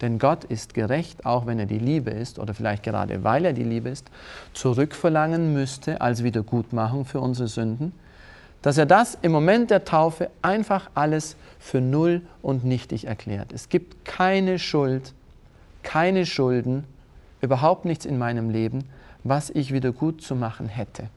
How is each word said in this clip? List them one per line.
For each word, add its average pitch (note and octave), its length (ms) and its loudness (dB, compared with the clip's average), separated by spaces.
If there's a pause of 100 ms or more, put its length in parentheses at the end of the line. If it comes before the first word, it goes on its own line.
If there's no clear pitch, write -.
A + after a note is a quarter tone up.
denn A#2 180 -2
Gott D#3 240 4
ist - 320 -8
gerecht, B2+ 500 -2
auch A#2+ 220 0
wenn A#2 100 -2
er G#2 80 0
die G#2+ 140 -2
Liebe B2+ 320 0
ist, A2 260 -8
oder G#2+ 160 -6
vielleicht G#2 300 -4
gerade G2+ 400 -2
weil B2+ 220 2
er E3 80 2
die A#2+ 100 -4
Liebe A#2 260 -4
ist, - 220 -12 (420)
zurückverlangen D#3 1000 2
müsste C#3 460 -2
als A#2+ 240 0
Wiedergutmachung A#2 840 -2
für C3 160 -4
unsere B2+ 260 -2
Sünden, A#2 460 -4 (680)
dass C#3+ 160 2
er D#3 80 6
das G#3 380 6
im E3+ 80 4
Moment F#3+ 400 4
der - 120 6
Taufe E3 460 2 (140)
einfach G3 500 0
alles D3+ 420 0 (240)
für - 220 -2
null D#3+ 400 2 (220)
und C3 200 0
nichtig B2 420 -2
erklärt. G#2+ 460 -8
Es - 180 -14
gibt - 360 -2
keine F#3 540 0
Schuld, C3+ 560 -2 (680)
keine F3+ 460 2
Schulden, B2+ 560 0 (580)
überhaupt C#3 440 2
nichts E3 200 -4
in C3+ 140 -2
meinem A#2 320 -2
Leben, A2+ 320 -2 (400)
was C#3 260 0
ich C3+ 240 -2
wieder B2+ 180 0
gut D#3 300 -4
zu - 140 -6
machen A#2 340 -4
hätte. G#2+ 480 -10